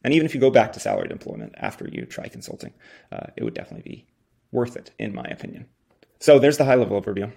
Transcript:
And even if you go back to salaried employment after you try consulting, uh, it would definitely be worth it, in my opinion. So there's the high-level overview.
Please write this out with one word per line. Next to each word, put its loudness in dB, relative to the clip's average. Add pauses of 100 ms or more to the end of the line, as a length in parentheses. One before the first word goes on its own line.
And 0
even 4
if -6
you -2
go 6
back 6
to -14
salaried -4
employment -12
after -8
you -10
try -12
consulting, -16 (400)
uh, -12 (100)
it -8
would -6
definitely -14
be -20 (440)
worth -4
it, -18
in -8
my -10
opinion. -14 (520)
So 8
there's 6
the 4
high-level 4
overview. -4